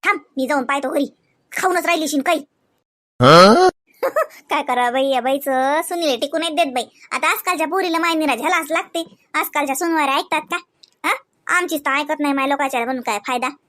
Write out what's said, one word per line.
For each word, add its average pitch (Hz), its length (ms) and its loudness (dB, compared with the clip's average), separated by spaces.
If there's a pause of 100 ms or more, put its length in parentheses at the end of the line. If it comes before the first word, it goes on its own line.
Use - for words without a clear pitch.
थांब, 370 160 -2 (160)
मी 262 120 -2
जाऊन 277 160 0
पाहतो 277 260 -2
घरी, 294 160 0 (460)
खाऊनच 359 340 0
राहिली 320 220 0
शिन 294 120 -2
काही. 311 240 -2 (1600)
<laughs> - 480 -4
काय 294 120 -2
करा 247 280 0
बाई, 269 160 0
या 262 140 0
बाईचं 269 600 0
सुनीले 339 340 -2
टिकू 285 220 -4
नाही 330 160 -4
देत 302 180 0
बाई. 240 120 -4 (260)
आता 311 200 -2
आजकालच्या 359 360 -2
पोरीला 339 320 -2
माय 330 160 0
निरा 311 200 0
झालाच 311 360 -2
लागते. 330 340 -6 (300)
आजकालच्या 294 420 -4
सुनवाऱ्या 311 380 -2
ऐकतात 311 260 -2
का? 320 160 -8 (480)
हा? 370 100 0 (320)
आमचीच 320 340 -2
तर 294 100 -2
ऐकत 294 300 -2
नाही 285 140 0
माय 269 140 -2
लोकांच्या, 269 360 -2
म्हणून 254 180 -6
काय 214 160 -4
फायदा? 247 300 -4 (200)